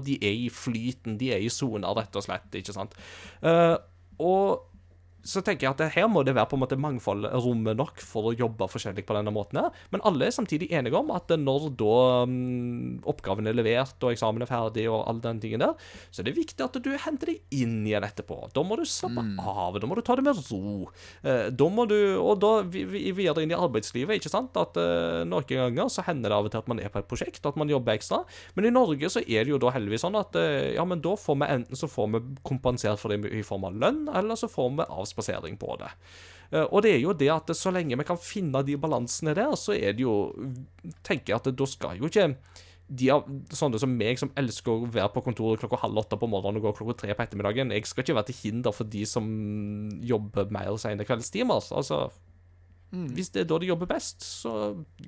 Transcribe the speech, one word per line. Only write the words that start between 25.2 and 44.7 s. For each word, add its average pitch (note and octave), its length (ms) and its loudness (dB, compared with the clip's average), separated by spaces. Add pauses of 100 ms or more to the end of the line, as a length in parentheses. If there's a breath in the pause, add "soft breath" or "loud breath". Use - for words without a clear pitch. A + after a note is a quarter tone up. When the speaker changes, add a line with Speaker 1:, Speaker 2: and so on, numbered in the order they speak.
Speaker 1:
noen F3 160 0
ganger C3 480 0
så - 140 -4
hender C3 240 0
det G#2 80 4
av G#2 80 4
og G#2+ 60 -4
til A2+ 80 -2
at - 100 -8
man A#2 100 -2
er G2 80 -6
på G2+ 120 -4
et - 100 -6
prosjekt, - 360 -4
at D3 120 -2
man D3+ 100 0
jobber B2 300 2
ekstra. C#4 260 -2 (320 loud breath)
Men F#3+ 100 2
i A#3 40 8
Norge F3+ 420 4
så A#3+ 160 0
er A2 160 4
det C#3 80 0
jo C#3 80 4
da B2 160 4
heldigvis A2 320 0
sånn G3+ 100 0
at, - 200 -2
eh, C#3 380 2
ja, E3 100 0
men F3+ 160 -2
da F#3 160 0
får - 200 0
vi D3 140 2
enten B2+ 240 -2
så D3+ 160 -4
får A2 220 0
vi A2+ 100 0 (220)
kompensert A#2+ 540 0
for G#2+ 100 -4
det G#2 240 0
i G#2+ 100 -4
form F#2+ 220 -6
av F2+ 100 -6
lønn, C4 400 2
eller G#3+ 200 0
så A3+ 120 -4
får B2+ 300 0
vi D#3+ 60 0 (340)
avspasering - 400 -4
på - 220 -8
det. - 100 -12 (640 loud breath)
Eh, D#3 200 4
og G3+ 120 4
det A3 100 8
er B2+ 80 6
jo E3 100 2
det C#3+ 180 2
at D#3+ 180 0 (100)
så F#3+ 160 0
lenge D#3+ 240 0
vi D3 60 -2
kan F3 140 -2
finne D3 460 -2
de C#3+ 140 0
balansene C#3+ 560 0
der, C4 240 0
så - 160 -2
er G2+ 200 2
det A2 120 -2
jo, G#2 260 2 (720)
tenker C3+ 300 0
jeg - 80 2
at C3 140 -2
da C3+ 100 0
skal F2+ 320 -6
jo A#2+ 80 -4
ikke E3+ 300 4 (520 loud breath)
de B2+ 240 2
av, C#3+ 140 4 (240)
sånne C3+ 300 0
som C3 180 2
meg A#2 220 2
som C3+ 180 -2
elsker B2 340 -2